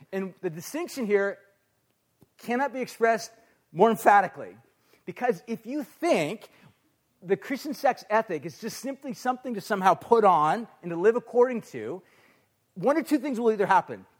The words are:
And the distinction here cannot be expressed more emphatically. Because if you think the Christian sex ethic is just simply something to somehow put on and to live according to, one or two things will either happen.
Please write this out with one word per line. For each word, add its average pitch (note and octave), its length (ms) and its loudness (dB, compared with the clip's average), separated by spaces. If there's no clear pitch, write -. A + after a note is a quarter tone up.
And F#3+ 280 -6
the F3+ 100 -6
distinction C4 540 -8
here G3 340 0
cannot B3 340 -4
be C4 80 -8
expressed A3+ 520 -2
more G3 180 6
emphatically. F#3 640 4
Because G#3+ 440 -4
if A3+ 180 -8
you C#4 160 -6
think A3 680 -2
the F#3 160 -2
Christian C4+ 380 -8
sex - 340 -2
ethic G3+ 380 -2
is - 140 -14
just A3 180 -10
simply C4+ 340 -10
something B3+ 420 -6
to G3 60 -8
somehow F#3+ 340 2
put A3+ 300 4
on F3+ 440 4
and E3+ 100 -8
to E3+ 40 -6
live G#3 200 4
according A#3+ 460 2
to, B2+ 400 -10
one A3+ 220 0
or D#4+ 60 2
two D4 160 0
things A#3 220 -4
will A#3+ 100 4
either G3+ 160 0
happen. D3 400 0